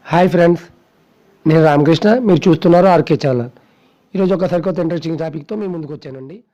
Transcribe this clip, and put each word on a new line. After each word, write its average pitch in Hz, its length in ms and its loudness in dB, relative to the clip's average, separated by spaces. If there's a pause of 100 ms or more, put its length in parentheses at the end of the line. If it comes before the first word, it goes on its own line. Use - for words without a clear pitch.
(120)
హాయ్ 180 180 2
ఫ్రెండ్స్, 170 340 2 (840)
నేను 160 180 4
రామకృష్ణ, 156 600 2
మీరు 180 220 2
చూస్తున్నారు 175 440 4
ఆర్కే 151 320 2
ఛానల్. 127 240 -2 (640)
ఈరోజు 185 220 0
ఒక 180 80 -4
సరికొత్త 175 340 -4
ఇంట్రెస్టింగ్ 165 380 -4
టాపిక్‌తో 160 380 -10
మీ 214 120 -8
ముందుకు 160 260 -10
వచ్చానండి. 139 500 -18 (100)